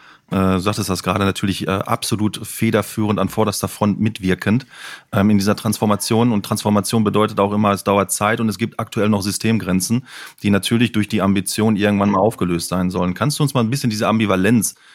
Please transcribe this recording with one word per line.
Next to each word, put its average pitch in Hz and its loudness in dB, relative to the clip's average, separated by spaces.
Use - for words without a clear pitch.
äh, 95 -2
du 95 2
sagtest 98 -2
das 90 -2
gerade, 98 0
natürlich, 95 -2
äh, 85 -4
absolut 104 -4
federführend 107 -2
an 92 0
vorderster 107 -2
Front 101 -2
mitwirkend, 104 0
ähm, 101 4
in 104 4
dieser 101 2
Transformation. 110 0
Und 101 -2
Transformation 107 0
bedeutet 104 2
auch 101 2
immer, 104 2
es 95 -2
dauert 98 2
Zeit 107 0
und 113 0
es 92 -6
gibt 110 -4
aktuell 110 -2
noch 104 2
Systemgrenzen, 101 -2
die 101 2
natürlich 113 2
durch 104 0
die 104 0
Ambition 101 2
irgendwann 101 2
mal 98 2
aufgelöst 87 0
sein 90 0
sollen. 90 -2
Kannst 143 -2
du 156 0
uns 139 0
mal 127 2
ein 110 0
bisschen 135 -2
diese 107 -2
Ambivalenz 104 2